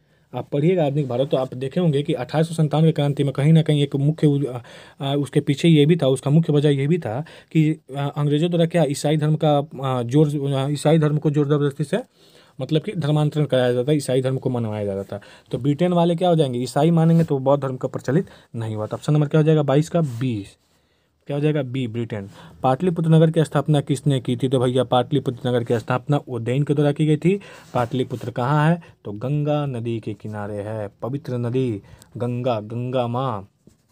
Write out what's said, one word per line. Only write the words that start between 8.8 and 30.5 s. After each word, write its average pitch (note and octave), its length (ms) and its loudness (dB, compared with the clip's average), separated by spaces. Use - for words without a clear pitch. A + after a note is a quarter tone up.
ईसाई D3 340 0
धर्म D3+ 180 2
का, D3 320 2
आ, B2+ 200 -2
जोर, C#3+ 500 2
आ, C3+ 140 -2
ईसाई D3 320 2
धर्म D3+ 180 0
को D3+ 140 -2
जोर C#3+ 140 2
जबरदस्ती C#3+ 380 0
से G3 160 -2
मतलब D3+ 200 -2
कि G#3+ 100 -8
धर्मांतरण D3+ 540 0
कराया B2+ 280 2
जाता, B2 180 0
ईसाई C3+ 300 0
धर्म C3 160 -2
को B2+ 120 -4
मनवाया G#2+ 360 -4
जाता G2 320 -6
था। - 40 -12
तो C#3 60 -6
ब्रिटेन D3 360 0
वाले F3 220 2
क्या F3+ 140 0
हो E3+ 60 4
जाएंगे? C3 240 2
ईसाई C#3+ 320 0
मानेंगे E3 320 4
तो C#3+ 160 0
बौद्ध C3+ 240 2
धर्म C3 140 -4
का C3 100 -6
प्रचलित D3+ 400 -2
नहीं A2 200 -6
हुआ। G#2+ 120 -6
तो A2+ 100 -8
ऑप्शन - 160 -2
नंबर D3+ 140 2
क्या D#3 140 2
हो D3 40 2
जाएगा? D#3 180 4
बाईस C#3+ 260 2
का E3+ 120 0
बी। A#2+ 440 -4
क्या C#3+ 60 -4
हो D3 40 -4
जाएगा? D3+ 220 0
बी, B2+ 240 -4
ब्रिटेन। A2 420 -6
पाटलिपुत्र E3 460 0
नगर D#3+ 220 6
की D#3+ 120 2
स्थापना C#3+ 380 0
किसने C#3 380 0
की A#2+ 180 -2
थी? - 120 0
तो C3 100 2
भैया, B2+ 240 2
पाटलिपुत्र B2 640 0
नगर B2 140 0
की A#2+ 160 0
स्थापना B2+ 380 -2
उदयन B2 460 -2
के C#3+ 100 0
द्वारा D3 180 2
की D3+ 140 0
गई D3+ 120 2
थी। F#3+ 220 0
पाटलिपुत्र A#2+ 580 -4
कहाँ D3 380 2
है? E3+ 120 0
तो G#2+ 60 -10
गंगा D3 540 -2
नदी A#2 340 -6
के A2 140 -8
किनारे G#2 480 -8